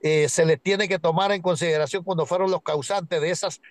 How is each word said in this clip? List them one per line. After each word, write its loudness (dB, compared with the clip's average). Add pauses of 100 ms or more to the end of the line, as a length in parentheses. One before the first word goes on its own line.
eh, 2
se 2
les 2
tiene 0
que -2
tomar 2
en -2
consideración -2
cuando -2
fueron 0
los -2
causantes -2
de 0
esas, -4